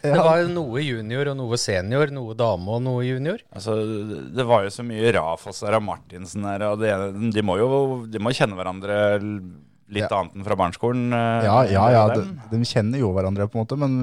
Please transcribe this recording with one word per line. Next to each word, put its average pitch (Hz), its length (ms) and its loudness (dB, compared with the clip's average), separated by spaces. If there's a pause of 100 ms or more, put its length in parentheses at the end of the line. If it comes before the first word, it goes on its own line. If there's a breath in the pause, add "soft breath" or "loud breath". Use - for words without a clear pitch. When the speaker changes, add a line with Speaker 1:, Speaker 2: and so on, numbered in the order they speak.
Speaker 1:
Ja. 143 160 4
Speaker 2:
Det 156 100 6
var 165 140 6
jo 175 100 2
noe 147 320 -2
junior 127 480 -2
og 139 80 -6
noe 120 240 -2
senior, 117 480 0
noe 120 240 -8
dame 107 400 0
og 123 80 -2
noe 123 240 -2
junior. 139 320 -4 (160)
Speaker 3:
Altså, 107 220 -2 (580)
det 127 140 0
var 107 180 6
jo 101 80 -6
så 120 80 -10
mye 113 320 2
Raff 82 320 -2
og 101 80 -12
Sara 104 240 0
Martinsen 92 720 -8
her, 101 240 -4
og 107 100 -2
det, 107 80 2 (460)
de 107 100 2
må 90 140 2
jo, 127 80 2 (420)
de 107 80 -6
må 113 160 -2
kjenne 104 240 0
hverandre 95 380 -4 (240)
l-, 104 160 -6 (580)
litt 104 140 -2
Speaker 1:
Ja. 104 80 0
Speaker 3:
annet 87 180 -4
enn 98 140 -10
fra 101 100 0
barneskolen, 120 460 0 (100)
eh, 117 320 0
Speaker 1:
Ja, 101 80 6 (160)
ja, 98 140 4 (100)
ja, 110 80 8 (140)
Speaker 3:
dem. 170 180 -4 (160)
Speaker 1:
de, 113 80 0
de 120 80 0
kjenner 117 320 0
jo 104 160 2
hverandre 98 320 0
på - 80 -10
en 113 80 0
måte, 135 160 -4
men 135 240 0